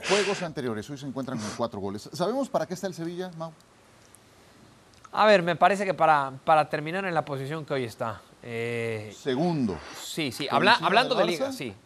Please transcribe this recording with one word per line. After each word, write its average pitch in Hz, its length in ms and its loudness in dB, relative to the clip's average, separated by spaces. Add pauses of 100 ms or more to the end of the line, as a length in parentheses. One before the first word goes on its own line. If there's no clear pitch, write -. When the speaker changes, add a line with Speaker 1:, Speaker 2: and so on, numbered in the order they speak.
Speaker 1:
juegos 190 380 2
anteriores. 123 460 -4
Hoy 143 80 -10
se 127 80 -12
encuentran 127 340 -6
con 107 160 -6
cuatro 113 240 -2
goles. 98 320 -6
¿Sabemos 220 380 -2
para 160 160 0
qué 170 80 -8
está 180 140 -6
el 180 60 -6
Sevilla, 175 440 -8
Mau? 160 160 -10 (1600)
Speaker 2:
A 202 120 4
ver, 202 160 8
me 170 140 0
parece 190 300 4
que 185 80 0
para, 147 400 4 (100)
para 151 260 4
terminar 160 360 -4
en 180 80 -2
la 151 100 2
posición 147 400 -6
que 143 120 -4
hoy 127 100 -2
está. 110 340 -8 (240)
Eh, 117 720 -6
Speaker 1:
Segundo. 131 600 0 (260)
Speaker 2:
Sí, 147 300 -6
sí. 147 140 -6
Speaker 1:
¿Por 135 100 0
Speaker 2:
Habla-, 180 140 6
Speaker 1:
encima 165 160 4
Speaker 2:
hablando 247 280 4
Speaker 1:
del 202 120 4
Speaker 2:
de - 40 0
liga, 262 160 -2
Speaker 1:
Barça? 269 60 -8
Speaker 2:
sí. 131 200 -8 (120)